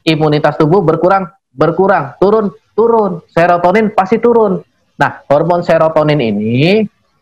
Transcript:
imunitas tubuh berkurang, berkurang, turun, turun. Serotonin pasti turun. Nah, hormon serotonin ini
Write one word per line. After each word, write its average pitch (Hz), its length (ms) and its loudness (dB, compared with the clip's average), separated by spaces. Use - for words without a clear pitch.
imunitas 156 560 0
tubuh 170 240 2
berkurang, 175 480 0
berkurang, 165 640 0
turun, 208 320 0
turun. 214 560 0
Serotonin 180 580 0
pasti 208 300 -2
turun. 220 400 0
Nah, 135 260 -4
hormon 165 380 0
serotonin 156 560 0
ini 120 640 0